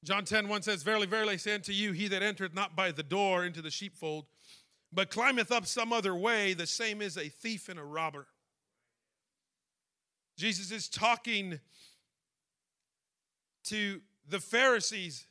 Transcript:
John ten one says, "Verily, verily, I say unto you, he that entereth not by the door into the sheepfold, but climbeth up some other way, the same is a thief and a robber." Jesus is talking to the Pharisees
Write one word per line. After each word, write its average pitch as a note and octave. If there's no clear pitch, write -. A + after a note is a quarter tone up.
John G3
ten G#3
one G#3
says, G3
"Verily, G#3
verily, G#3+
I F#3+
say G#3
unto G3+
you, G3+
he F#3
that F#3+
entereth F#3+
not F3+
by F#3
the D#3
door F3+
into E3+
the D#3
sheepfold, D#3
but F#3
climbeth A#3+
up A#3
some A#3
other G3
way, G3+
the E3
same G#3+
is F#3
a D#3
thief A3
and F3
a -
robber." D3+
Jesus F#3
is G#3+
talking G#3+
to G3+
the F#3
Pharisees G#3+